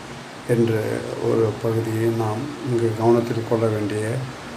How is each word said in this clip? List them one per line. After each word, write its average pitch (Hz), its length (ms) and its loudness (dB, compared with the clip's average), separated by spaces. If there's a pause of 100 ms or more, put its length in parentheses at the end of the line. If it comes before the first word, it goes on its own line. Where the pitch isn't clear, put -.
(540)
என்ற 113 200 4 (540)
ஒரு 113 180 4 (160)
பகுதியை 113 480 0 (140)
நாம் 110 180 -2 (280)
இங்கு 117 200 2 (100)
கவனத்தில் 117 500 4
கொள்ள 113 160 4 (100)
வேண்டிய 104 280 -2 (540)